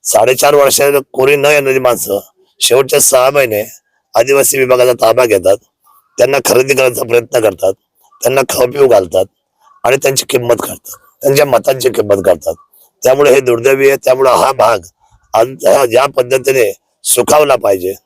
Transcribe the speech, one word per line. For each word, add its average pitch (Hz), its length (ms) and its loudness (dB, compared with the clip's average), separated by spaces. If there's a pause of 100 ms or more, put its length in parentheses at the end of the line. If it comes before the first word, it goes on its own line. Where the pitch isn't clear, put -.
साडेचार 127 500 0
वर्षात 139 380 2 (220)
कोणी 135 220 2
न 139 100 -2
येणारी 139 340 0
माणसं 113 400 -2 (400)
शेवटच्या 135 420 0
सहा 131 280 2
महिने 117 420 -2 (440)
आदिवासी 135 420 0
विभागाचा 127 360 2
ताबा 117 320 0
घेतात, 98 320 0 (600)
त्यांना 135 280 0
खरेदी 131 280 0
करायचा 127 300 -2
प्रयत्न 117 360 -2
करतात, 98 340 -2 (500)
त्यांना 131 260 0
खाऊ 123 180 0
पिऊ 135 200 0
घालतात 95 380 2 (580)
आणि 127 140 0
त्यांची 135 320 -4
किंमत 120 300 0
करतात, - 380 -16 (240)
त्यांच्या 143 240 0
मतांची 131 440 -2
किंमत 104 360 -2
करतात. 82 280 0 (500)
त्यामुळे 135 300 2
हे 139 60 4
दुर्दैवी 131 480 0
आहे. 135 100 2
त्यामुळे 131 340 0
हा - 200 2
भाग 113 280 0 (540)
आज 113 140 2 (140)
ह्या, 131 240 2
ज्या 123 200 2
पद्धतीने 127 680 -2 (300)
सुखावला 143 520 2
पाहिजे 98 380 -2 (120)